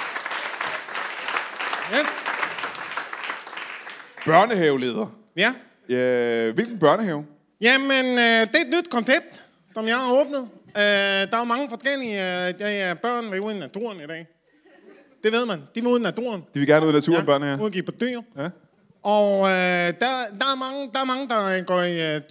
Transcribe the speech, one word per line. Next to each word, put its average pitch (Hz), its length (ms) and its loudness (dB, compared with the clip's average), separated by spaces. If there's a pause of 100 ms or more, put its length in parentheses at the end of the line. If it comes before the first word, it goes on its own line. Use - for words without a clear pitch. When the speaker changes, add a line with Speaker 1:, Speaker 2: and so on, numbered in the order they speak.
(1900)
Speaker 1:
Ja. 220 60 0 (2250)
Speaker 2:
Børnehaveleder. 151 800 4 (320)
Speaker 1:
Ja. 220 160 2 (360)
Speaker 2:
Øh, 120 680 0
hvilken 226 240 -4
børnehave? 160 460 2 (360)
Speaker 1:
Jamen, 269 440 4
øh, 233 420 4
det 220 80 2
er 320 60 4
et 302 60 -2
nyt 339 240 0
koncept, 254 520 0 (300)
som 220 140 -4
jeg 233 100 2
har 254 240 0
åbnet. 269 280 -4 (280)
Øh, 208 40 2
der 196 520 2
er 226 40 2
jo 240 60 0
mange 240 260 -2
forskellige, 233 520 -4 (260)
øh, 185 120 -2
der 208 60 -4
er 202 280 -2
børn 226 380 -4
vil 190 100 -4
ud 214 120 -6
i 202 60 -8
naturen 190 420 -10
i 147 60 -14
dag. 160 200 -14 (960)
Det 220 80 2
ved 240 140 2
man. 196 140 -4 (160)
De 233 60 -2
vil 240 60 0
ud 240 120 4
i - 20 0
naturen. 220 400 -2 (120)
Speaker 2:
De 143 60 -2
vil 139 80 4
gerne 156 180 8
ud 156 60 6
i 147 40 4
naturen, 160 240 4
Speaker 1:
Ja, 156 60 0
Speaker 2:
børn 143 180 4
her. 143 160 -2
Speaker 1:
ud 214 60 -2
og 214 60 -4
kigge 175 200 -4
på - 100 -18
dyr. 240 200 -2 (160)
Speaker 2:
Ja. 147 120 -6 (540)
Speaker 1:
Og, 202 460 4
øh, 190 40 4
der, 180 380 2 (480)
der 254 120 0
er 269 80 0
mange, 262 340 -6
der 254 60 -2
er 262 60 0
mange, 262 240 -2
der 190 340 0
går 180 180 2
i, 165 340 -2
øh, 151 160 -4